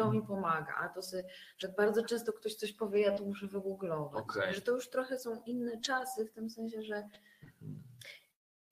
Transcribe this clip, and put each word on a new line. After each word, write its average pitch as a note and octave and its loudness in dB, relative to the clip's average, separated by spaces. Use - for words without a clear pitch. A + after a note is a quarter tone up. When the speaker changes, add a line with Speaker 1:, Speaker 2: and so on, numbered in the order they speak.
Speaker 1:
Mhm. A3 4
Speaker 2:
mi G#3+ 2
pomaga”, E3 0
a F3 -2
to F#3 -6
sobie, F#3 -6
że F#3+ -4
bardzo G#3 6
często A3+ 0
ktoś - -4
coś G#3 -4
powie, G#3 4
ja G3+ 6
to G3+ -2
muszę G3+ -4
wygooglować. F#3 -2
Speaker 1:
Okej. F#3+ 2
Speaker 2:
Że G3 -2
to A#3+ 2
już B3+ 0
trochę C4 0
są A3+ -4
inne A#3+ -2
czasy, B3+ 0
w - -8
tym A3 -6
sensie, A3+ -4
że G#3+ -4
Speaker 1:
Mhm. - -12